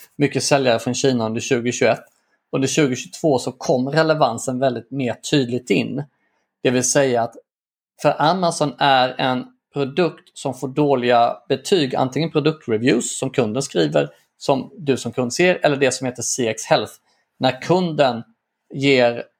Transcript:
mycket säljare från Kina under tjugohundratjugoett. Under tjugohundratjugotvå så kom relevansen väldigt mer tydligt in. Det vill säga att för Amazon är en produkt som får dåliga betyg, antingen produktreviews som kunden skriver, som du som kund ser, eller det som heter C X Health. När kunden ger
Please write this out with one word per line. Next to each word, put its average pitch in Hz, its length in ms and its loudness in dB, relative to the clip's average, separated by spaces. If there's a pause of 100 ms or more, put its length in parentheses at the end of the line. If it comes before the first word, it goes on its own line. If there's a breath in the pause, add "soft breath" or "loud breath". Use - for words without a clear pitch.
(160 soft breath)
mycket 139 260 0
säljare 127 360 2
från 123 160 -2
Kina 123 320 2
under 110 140 -4
tjugohundratjugoett. 120 640 0 (480)
Under 135 160 0
tjugohundratjugotvå 135 680 0
så 127 140 -6
kom 131 360 -2
relevansen 143 720 0
väldigt 123 320 -2
mer 127 240 -4 (160)
tydligt 123 400 0
in. 135 340 -2 (580)
Det 131 80 2
vill 123 200 0
säga 127 320 2
att 117 120 -6 (680)
för 147 200 0
Amazon 165 560 0
är 131 400 2
en 127 260 -2 (280)
produkt 143 640 -4
som 135 160 -6
får 139 140 -8
dåliga 127 680 2 (120)
betyg, 139 460 0
antingen 139 360 -2
produktreviews 151 880 0
som 135 120 -4
kunden 120 320 -2
skriver, 151 460 0 (300 soft breath)
som - 400 -2
du 139 180 0
som 120 160 -8
kund 123 200 -4
ser, 180 300 2
eller 147 140 2
det 131 160 2
som 135 140 -6
heter 123 160 -6
C 117 260 -2
X - 160 -6
Health. 117 280 0 (460)
När 127 240 -2
kunden 147 600 0 (520)
ger 127 500 2 (160)